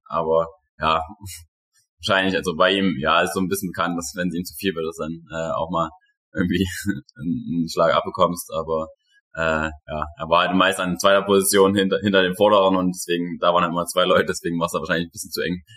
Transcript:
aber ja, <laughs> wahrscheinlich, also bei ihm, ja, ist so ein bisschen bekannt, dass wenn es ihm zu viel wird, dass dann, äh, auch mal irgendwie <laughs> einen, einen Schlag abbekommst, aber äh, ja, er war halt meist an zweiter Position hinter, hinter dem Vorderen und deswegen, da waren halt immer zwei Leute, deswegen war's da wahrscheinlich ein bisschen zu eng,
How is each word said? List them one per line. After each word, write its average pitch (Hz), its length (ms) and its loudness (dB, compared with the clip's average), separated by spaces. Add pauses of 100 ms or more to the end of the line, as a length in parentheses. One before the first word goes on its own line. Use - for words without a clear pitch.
aber 80 420 0 (320)
ja, 80 200 2 (520)
<laughs> - 460 -20
wahrscheinlich, 95 380 0
also 80 200 -2
bei 90 160 4
ihm, 95 260 2
ja, 80 240 2
ist 92 120 -2
so 95 60 0
ein 90 80 -2
bisschen 92 220 -4
bekannt, 87 260 -4
dass 87 200 -8
wenn 90 120 -2
es 80 60 -4
ihm 90 100 -4
zu - 140 -12
viel 98 160 -2
wird, 82 120 -6
dass 80 100 -8
dann, 82 340 -8
äh, 82 220 -6
auch 82 180 -4
mal 82 200 -2 (440)
irgendwie 90 320 0 (100)
<laughs> - 80 -12 (320)
einen, 82 460 -4
einen 82 100 -4
Schlag 82 220 2
abbekommst, 87 580 -2
aber 80 360 -4 (480)
äh, 80 40 -6 (280)
ja, - 20 -6 (480)
er 80 100 -8
war 87 180 4
halt 90 100 0
meist 92 220 4
an 90 200 -4
zweiter 98 240 4
Position 98 520 4
hinter, 95 260 2
hinter 98 220 4
dem 92 140 0
Vorderen 98 400 4
und 92 180 0
deswegen, 87 460 -4
da 87 120 4
waren 87 120 4
halt 85 80 -2
immer 85 140 -2
zwei 90 180 2
Leute, 92 220 4
deswegen 85 340 -4
war's 85 120 -2
da 87 60 -4
wahrscheinlich 82 300 -2
ein - 20 -20
bisschen - 200 -14
zu - 120 -6
eng, 87 200 -4 (140)